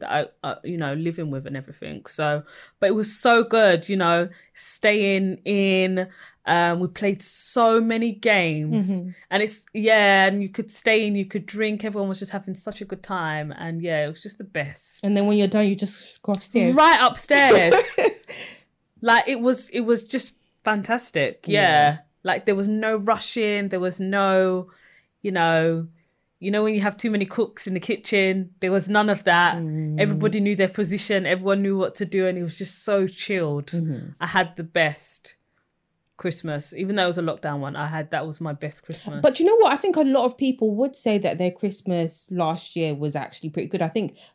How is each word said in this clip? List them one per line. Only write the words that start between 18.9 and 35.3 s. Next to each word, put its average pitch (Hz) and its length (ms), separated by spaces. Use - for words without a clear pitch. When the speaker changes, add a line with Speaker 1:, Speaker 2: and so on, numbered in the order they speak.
Speaker 1:
Like, 233 260
it 254 140
was, 254 280
it 240 120
was 226 260
just - 300
fantastic. 208 800
Yeah. 202 160
Speaker 2:
Yeah. 151 360
Speaker 1:
Like, - 220
there 208 100
was 196 120
no 220 300
rushing. 208 720
There 190 120
was 180 180
no, 190 680
you 202 100
know, 165 560
you 190 120
know, 208 120
when 220 100
you 208 80
have 208 160
too 226 140
many 202 140
cooks - 420
in 185 60
the 180 80
kitchen, 190 680
there 185 100
was 190 180
none 208 200
of 202 160
that. 175 320
Speaker 2:
Mm. 156 420
Speaker 1:
Everybody 208 400
knew 202 160
their 185 140
position. 196 560
Everyone 190 360
knew 196 160
what - 180
to 202 100
do. 185 220
And 180 100
it 175 60
was 165 140
just - 260
so 196 240
chilled. 160 600
Speaker 2:
Mm-hmm. 160 440
Speaker 1:
I 170 60
had 180 280
the 170 80
best - 720